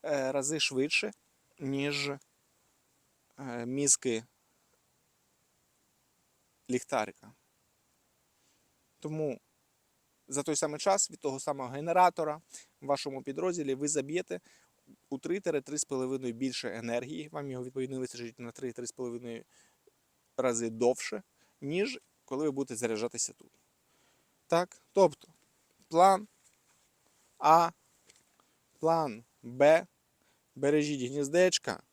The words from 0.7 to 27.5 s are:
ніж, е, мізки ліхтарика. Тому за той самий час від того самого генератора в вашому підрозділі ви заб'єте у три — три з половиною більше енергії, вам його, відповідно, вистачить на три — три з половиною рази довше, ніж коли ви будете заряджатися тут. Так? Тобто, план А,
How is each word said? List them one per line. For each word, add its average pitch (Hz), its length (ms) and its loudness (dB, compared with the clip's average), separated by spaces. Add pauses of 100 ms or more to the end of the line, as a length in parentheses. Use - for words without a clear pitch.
ніж, 143 500 -4
е, - 1600 -14
мізки 131 580 0 (2500)
ліхтарика. 113 640 -4 (1700)
Тому 156 400 -6 (880)
за 139 160 -4
той 151 120 -2
самий 147 240 -2
час 196 320 2
від 156 80 -20
того 135 200 -4
самого 135 300 -6
генератора 160 720 2 (400)
в 139 40 -14
вашому 135 380 -2
підрозділі 151 520 -2
ви 143 120 -4
заб'єте 151 520 -2 (720)
у 139 80 -6
три — 175 220 -4
три 151 380 -2
з - 80 -4
половиною 131 480 -4
більше 120 420 -4
енергії, 123 540 -6
вам 143 220 -8
його, 127 120 -8
відповідно, 131 360 -6
вистачить 120 400 -10
на 120 120 -12
три — 127 220 -10
три 123 140 -10
з - 40 -10
половиною 120 520 -10 (960)
рази 117 320 0
довше, 113 540 0 (380)
ніж 196 380 -4 (260)
коли 139 200 -4
ви 147 60 2
будете 135 240 -4
заряджатися 113 580 -4
тут. - 180 -20 (960)
Так? 175 340 0 (100)
Тобто, 180 360 4 (600)
план 190 400 6 (1120)
А, 165 340 6 (1080)